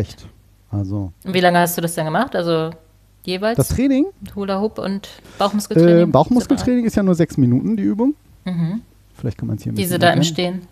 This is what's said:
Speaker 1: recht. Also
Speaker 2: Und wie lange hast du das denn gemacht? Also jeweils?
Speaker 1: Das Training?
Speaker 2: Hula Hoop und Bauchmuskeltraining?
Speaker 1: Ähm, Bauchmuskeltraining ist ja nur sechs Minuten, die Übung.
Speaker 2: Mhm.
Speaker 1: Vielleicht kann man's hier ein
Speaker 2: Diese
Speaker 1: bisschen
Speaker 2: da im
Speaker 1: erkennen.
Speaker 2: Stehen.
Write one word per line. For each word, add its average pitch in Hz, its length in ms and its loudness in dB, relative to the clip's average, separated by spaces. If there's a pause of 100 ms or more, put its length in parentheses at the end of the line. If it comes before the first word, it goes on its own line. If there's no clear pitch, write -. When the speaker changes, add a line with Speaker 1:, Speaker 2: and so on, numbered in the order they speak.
(200)
Speaker 1:
recht. - 60 -20 (440)
Also 101 420 -6 (120)
Speaker 2:
Und 185 100 -8
wie 185 60 2
lange 175 180 4
hast 170 180 2
du - 40 -4
das 170 140 -4
denn 165 100 -4
gemacht? 170 320 -2
Also 165 340 -2 (540)
jeweils? 208 320 -2
Speaker 1:
Das 175 120 0
Training? 269 360 2 (320)
Speaker 2:
Hula 196 240 -4
Hoop 220 180 -4
und 196 300 -6 (300)
Bauchmuskeltraining? 196 680 4
Speaker 1:
Ähm, 160 80 -2
Bauchmuskeltraining 247 720 2
ist 220 100 -2
ja 208 80 2
nur 190 140 4
sechs - 200 0
Minuten, 131 400 2
die 196 60 -4
Übung. 214 320 0 (300)
Speaker 2:
Mhm. 175 380 -4 (340)
Speaker 1:
Vielleicht - 220 -8
kann 117 100 -8
man's 110 160 -6
hier 120 80 -6
ein 110 40 -4
Speaker 2:
Diese 175 180 -2
Speaker 1:
bisschen 170 80 0
Speaker 2:
da 175 100 4
im 135 80 2
Speaker 1:
erkennen. 139 40 4 (100)
Speaker 2:
Stehen. 180 380 -4